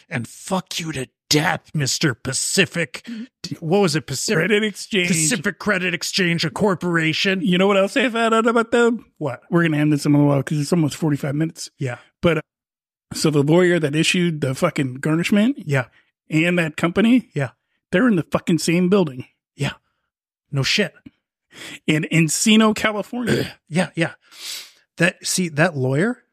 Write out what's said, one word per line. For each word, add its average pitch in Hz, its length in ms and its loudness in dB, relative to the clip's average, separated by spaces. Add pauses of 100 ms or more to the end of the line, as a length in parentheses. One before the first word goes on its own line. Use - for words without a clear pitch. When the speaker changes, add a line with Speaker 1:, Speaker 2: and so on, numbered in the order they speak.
Speaker 1:
And 123 180 -6
fuck - 520 -8
you 160 140 -8
to 131 140 -6 (220)
death, 156 440 0
Mister 143 400 -2
Pacific. - 920 -4 (540)
What 170 200 0
was 170 180 2
it? - 100 -6
Pacific 170 300 -4 (100)
Speaker 2:
Credit 214 160 2
Exchange. 190 460 -4
Speaker 1:
Pacific 170 500 -2
Credit 180 340 -2
Exchange, 170 520 -2
a 156 40 -2
corporation. 180 920 0
Speaker 2:
You 180 160 2
know 190 100 4
what 202 100 2
else 196 200 2
I 247 120 2
found 226 240 0
out 226 140 2
about 233 240 2
them? 240 460 2
Speaker 1:
What? 131 320 -6
Speaker 2:
We're 170 140 4
gonna 156 140 2
end 151 140 2
this 147 140 0
in 147 80 4
a 143 40 6
little 143 120 6
while 139 140 2
'cause 156 160 -2
it's 143 120 -2
almost 160 240 2
forty-five 147 400 -2
minutes. 160 420 -6
Speaker 1:
Yeah. 123 200 -6 (240)
Speaker 2:
But, 165 160 2
uh, 151 40 -4 (720)
so - 160 0
the 143 140 2
lawyer 175 360 4
that 147 160 -2
issued 165 460 0
the 131 140 -2
fucking 143 400 -2
garnishment 170 720 0
Speaker 1:
Yeah. 139 200 0 (440)
Speaker 2:
and 175 300 2
that 160 180 -4
company, 226 560 2
Speaker 1:
Yeah. 139 180 -4 (400)
Speaker 2:
they're 214 160 2
in 220 80 4
the 160 80 0
fucking - 360 0
same 180 300 2
building. 156 360 0 (300)
Speaker 1:
Yeah. 139 180 -4 (760)
No 139 140 -2
shit. 190 300 -2 (920)
Speaker 2:
In 156 240 0
Encino, 214 640 4
California. 214 840 -4
Speaker 1:
<clears throat> - 60 -20
Yeah, 165 280 -2
yeah. 160 180 -4 (840)
That, 180 280 -2
see, 180 240 -2
that 156 280 0
lawyer 139 560 -2